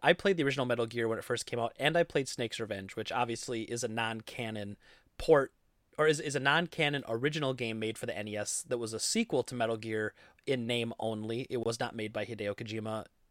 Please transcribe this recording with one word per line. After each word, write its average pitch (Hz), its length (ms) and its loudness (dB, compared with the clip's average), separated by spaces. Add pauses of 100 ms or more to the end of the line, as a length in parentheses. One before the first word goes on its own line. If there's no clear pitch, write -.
I 156 120 8
played 190 240 2
the 156 60 2
original 135 220 2
Metal 120 200 2
Gear 113 220 0
when 113 100 0
it - 60 -6
first 120 220 -2
came 120 140 -4
out, 117 180 0
and 151 200 4
I 170 60 6
played 139 240 0
Snake's - 320 -4
Revenge, 98 360 -6
which 110 160 -4
obviously 117 520 -2
is 120 200 -4
a 120 60 0
non-canon 110 880 -4 (400)
port, 143 340 6 (460)
or 156 100 4
is, 156 120 6
is 151 160 -2
a 139 40 0
non-canon 147 680 2
original 135 460 0
game 113 260 -2
made 110 180 -2
for - 80 -8
the 117 120 -4
N 107 100 -6
E 104 100 -4
S - 300 -4
that 123 100 0
was 113 160 -4
a 110 60 -4
sequel 190 440 2
to - 120 -10
Metal 113 220 2
Gear 107 360 -2 (320)
in 127 220 0
name 117 320 0
only. 113 500 -4
It 120 160 -2
was 117 140 -2
not - 160 -4
made 107 180 -6
by 107 100 -2
Hideo 104 320 -4
Kojima. 110 500 -6 (260)